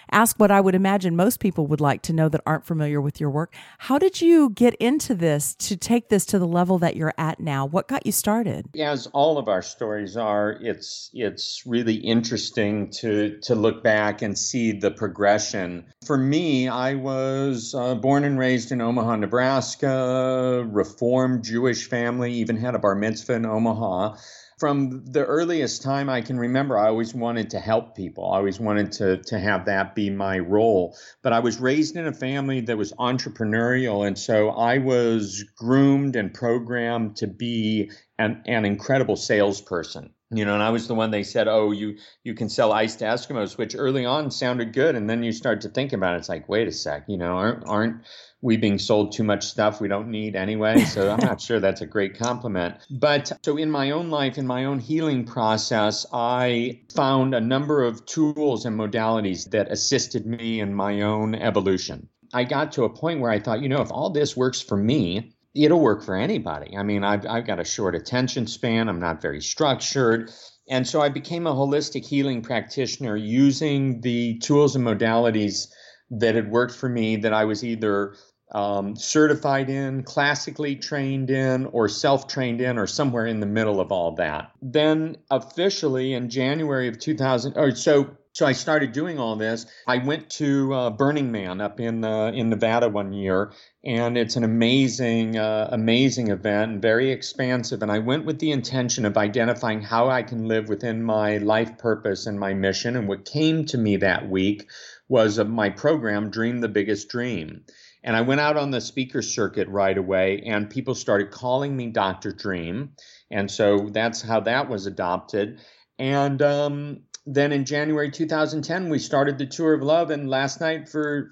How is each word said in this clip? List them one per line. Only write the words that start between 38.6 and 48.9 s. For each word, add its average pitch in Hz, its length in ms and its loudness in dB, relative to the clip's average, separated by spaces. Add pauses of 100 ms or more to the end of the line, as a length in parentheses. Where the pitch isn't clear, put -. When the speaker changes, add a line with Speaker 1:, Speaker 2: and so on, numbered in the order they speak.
Speaker 2:
incredible 104 540 0
salesperson. 98 960 -2 (180)
You 110 140 -2
know, 101 100 0
and 104 80 2
I 113 80 2
was 117 160 -2
the 120 80 -2
one 110 160 0
they 101 100 0
said, 107 260 0
"Oh, 107 240 4
you, 104 260 -6 (260)
you 120 100 -8
can 110 160 -6
sell 110 220 2
ice 110 240 0
to 117 100 -6
Eskimos," 117 500 -4
which 113 220 -6
early 135 260 0
on 139 280 -2
sounded 123 420 -4
good. 139 220 2
And 107 120 -2
then 117 140 -2
you 117 100 -2
start 110 300 -2
to 104 80 -10
think 139 240 -4
about 92 220 0
it. 85 40 -4
It's - 100 -10
like, 85 200 -8
"Wait 107 180 0
a 82 40 -4
sec, 73 360 -6
you 101 100 -4
know, 87 200 -2
aren't, 117 300 -2
aren't 110 380 -2 (360)
we 113 160 2
being 104 220 2
sold 104 320 2